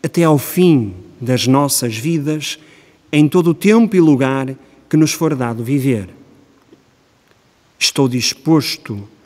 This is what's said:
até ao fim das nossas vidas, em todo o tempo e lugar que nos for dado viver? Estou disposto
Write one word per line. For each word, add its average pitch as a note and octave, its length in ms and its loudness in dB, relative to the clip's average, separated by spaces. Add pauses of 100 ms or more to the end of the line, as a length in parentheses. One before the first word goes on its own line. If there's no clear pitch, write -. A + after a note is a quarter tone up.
até E3+ 220 -2
ao D#3 140 4
fim C#3 560 2 (260)
das A#2+ 260 -2
nossas C3 500 0
vidas, D3+ 640 -6 (540)
em D3+ 160 4
todo E3+ 220 2
o D#3+ 40 0
tempo G#3+ 400 2
e F#3 60 4
lugar C3+ 540 2 (340)
que - 80 0
nos D#3 160 2
for D#3 220 -2
dado A#2 280 -6
viver? B2+ 460 -2 (1700)
Estou - 300 0
disposto B2 1000 -4 (200)